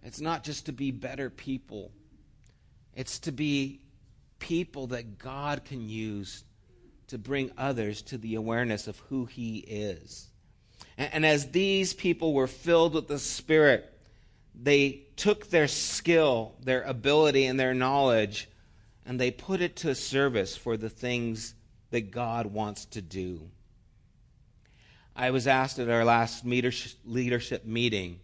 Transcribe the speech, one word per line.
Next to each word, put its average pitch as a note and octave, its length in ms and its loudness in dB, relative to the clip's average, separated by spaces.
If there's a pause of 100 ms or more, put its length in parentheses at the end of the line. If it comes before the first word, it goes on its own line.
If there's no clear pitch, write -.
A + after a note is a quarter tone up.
It's B2 180 -14
not D#3+ 240 -6
just D3 220 -10
to D3+ 40 -10
be C3+ 200 -6
better B2+ 380 -10
people. A2+ 640 -12 (1040)
It's - 240 -10
to D#3 140 -8
be C#3 480 -2 (580)
people E3 480 -4
that A#2 320 -8
God C#3 460 -6
can A#2 240 -10
use G#2+ 560 -8 (640)
to C3 100 -12
bring C3 400 -4
others A2+ 440 -2
to - 160 -12
the A2 180 -4
awareness A2+ 500 -2
of G#2 220 -12
who C3+ 160 -4
he A#2 360 -8
is. G#2 680 -8 (680)
And, C#3+ 160 -4
and D#3 120 2
as C#3+ 260 4
these F#3+ 420 2
people E3 400 0
were C3+ 140 4
filled E3 480 4
with D#3 120 -2
the C#3+ 100 -4
Spirit, D3 800 4 (560)
they C#3 500 2 (120)
took G#3 340 0
their D3+ 200 4
skill, C#3+ 920 2
their B2+ 220 0
ability, C#3 600 4
and C3 120 -2
their C3 160 2
knowledge, B2+ 760 2 (560)
and B2+ 120 -6
they B2 140 2
put F3+ 300 -4
it F3 160 -4
to D3 180 -2
service C3 640 0
for A#2 180 -4
the A2 140 -6
things A#2 680 -4 (360)
that A2 200 -4
God A#2 360 -4
wants G#2 400 -6
to G#2+ 140 -12
do. F2+ 500 -8 (1600)
I B2+ 160 0
was C3 160 2
asked C3 320 2
at A#2+ 100 0
our A#2 140 4
last A#2 400 4
meter-, B2 300 0 (320)
leadership B2 580 -2
meeting A2 600 -2